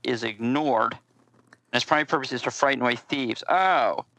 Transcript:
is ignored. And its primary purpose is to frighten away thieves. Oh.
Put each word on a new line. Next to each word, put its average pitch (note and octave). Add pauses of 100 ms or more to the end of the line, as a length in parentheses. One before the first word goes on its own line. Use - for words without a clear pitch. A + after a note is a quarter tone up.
is A#2
ignored. A#2
And -
its A#2+
primary D3+
purpose C3+
is B2
to B2+
frighten C#3
away B2
thieves. B2+
Oh. E3 (120)